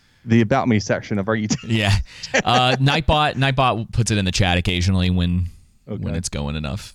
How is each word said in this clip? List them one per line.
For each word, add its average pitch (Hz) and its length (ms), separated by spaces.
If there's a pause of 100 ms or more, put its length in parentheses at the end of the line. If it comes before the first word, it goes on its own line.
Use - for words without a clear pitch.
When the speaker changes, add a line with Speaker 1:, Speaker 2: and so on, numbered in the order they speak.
(240)
Speaker 1:
the 117 160
About 117 280
Me 113 120
section 107 380
of 98 100
our 110 80
YouTube. 107 340
Speaker 2:
Yeah. 104 240 (500)
Uh, 127 320
Speaker 1:
<laughs> 131 40
Speaker 2:
Nightbot, 151 540
Nightbot 127 580
puts 117 180
it 107 80
in 98 60
the 90 80
chat 90 260
occasionally 90 520
when, 87 360 (400)
when 104 220
Speaker 1:
Okay. 82 100
Speaker 2:
it's 87 100
going 73 280
enough. 76 380